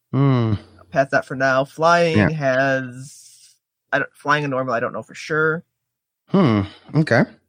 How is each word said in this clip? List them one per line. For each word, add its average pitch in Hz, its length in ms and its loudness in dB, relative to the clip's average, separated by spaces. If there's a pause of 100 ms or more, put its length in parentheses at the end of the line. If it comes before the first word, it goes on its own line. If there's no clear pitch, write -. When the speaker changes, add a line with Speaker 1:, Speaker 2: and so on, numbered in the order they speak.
(120)
Speaker 1:
Hmm. 127 420 2 (260)
Speaker 2:
I'll - 120 -20
pass 135 200 0
that - 140 0
for 147 100 -10
now. 135 300 0
Flying 165 520 2
Speaker 1:
Yeah. 190 120 2
Speaker 2:
has, 131 1300 -4 (360)
I 139 80 0
don't, - 140 -6
Flying 147 320 -2
and 139 60 -4
Normal, 131 220 -4
I 117 60 -2
don't 120 140 -4
know 101 100 -10
for - 120 -20
sure. 156 480 -4 (640)
Speaker 1:
Hmm. 127 320 4 (320)
Okay. 151 300 2 (260)